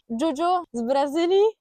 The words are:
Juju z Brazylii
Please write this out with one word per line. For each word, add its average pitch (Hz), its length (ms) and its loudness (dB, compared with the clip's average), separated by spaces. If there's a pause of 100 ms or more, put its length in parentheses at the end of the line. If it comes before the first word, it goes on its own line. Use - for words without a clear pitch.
Juju 320 540 -2 (100)
z 233 80 -4
Brazylii 302 680 2 (140)